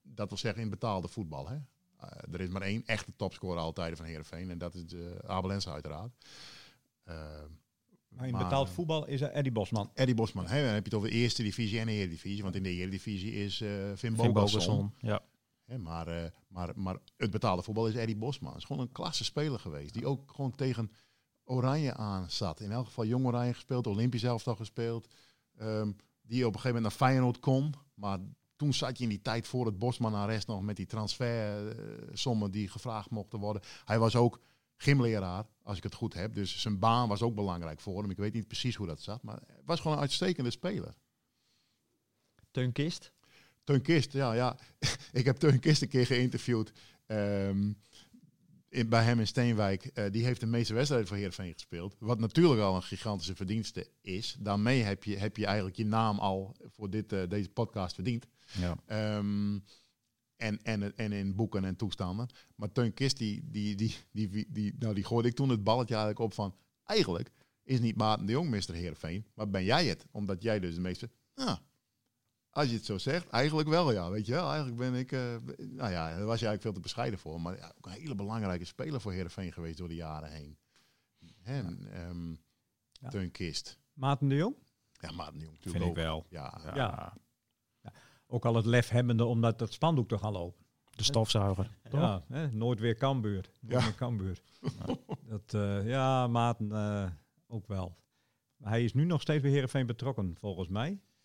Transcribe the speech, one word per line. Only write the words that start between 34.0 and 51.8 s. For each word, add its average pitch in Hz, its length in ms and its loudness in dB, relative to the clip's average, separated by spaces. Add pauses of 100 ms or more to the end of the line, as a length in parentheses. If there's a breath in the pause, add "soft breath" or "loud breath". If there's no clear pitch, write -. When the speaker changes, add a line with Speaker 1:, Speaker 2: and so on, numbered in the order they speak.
Speaker 1:
ook 120 240 6 (360 soft breath)
gymleraar, 110 680 4 (180)
als 101 140 -6
ik 87 60 -8
het 98 120 -6
goed - 200 -6
heb. 107 200 -6
Dus 98 260 -4
zijn 104 180 0
baan 113 300 6
was 104 140 0
ook 117 120 2
belangrijk 87 460 -4
voor 98 220 -6
hem. 104 80 -4
Ik 90 60 -6
weet 101 160 -2
niet 113 160 -4
precies - 280 -2
hoe 104 100 -4
dat 78 160 -6
zat, 107 200 -10
maar - 240 -12
hij - 180 -20
was 160 160 0
gewoon 151 160 0
een 143 60 0
uitstekende 143 480 0
speler. 87 440 -4 (1600)
Speaker 4:
Teun 127 220 0
Kist? 147 400 -2 (520 soft breath)
Speaker 1:
Teun 139 180 6
Kist, 160 300 4
ja, 135 200 2
ja. 120 240 2 (280 loud breath)
<laughs> - 280 -4
Ik 123 120 2
heb 131 120 4
Teun 131 240 8
Kist 151 220 6
een 127 60 0
keer 123 180 6
geïnterviewd, 123 640 2 (340 loud breath)
ehm, 101 640 2 (960 loud breath)
in, 123 200 0
bij 113 160 6
hem 120 160 6
in 107 60 2
Steenwijk. 107 580 2
Eh, 107 260 -4
die 113 140 0
heeft 123 160 0
de 117 60 -2
meeste 113 280 2
wedstrijden 123 340 2
voor 101 80 -4
Heerenveen 95 360 -4
gespeeld. 87 460 -10